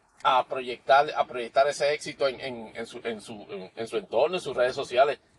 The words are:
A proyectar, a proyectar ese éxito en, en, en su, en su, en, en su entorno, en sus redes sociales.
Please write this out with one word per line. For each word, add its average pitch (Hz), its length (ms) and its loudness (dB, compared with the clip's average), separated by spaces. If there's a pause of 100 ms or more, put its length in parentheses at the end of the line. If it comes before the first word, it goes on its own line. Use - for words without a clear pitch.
(240)
A 127 220 2
proyectar, 135 720 2
a - 100 2
proyectar 120 420 0
ese 143 280 0
éxito 147 320 -4
en, 123 120 -4
en, 117 360 -10
en 117 100 -8
su, 117 180 -14
en 110 180 -6
su, 117 120 -14 (160)
en, 92 260 -12
en 113 120 -8
su 113 100 -4
entorno, 120 400 0
en - 40 -6
sus 131 140 -8
redes 127 200 0
sociales. 131 440 2 (200)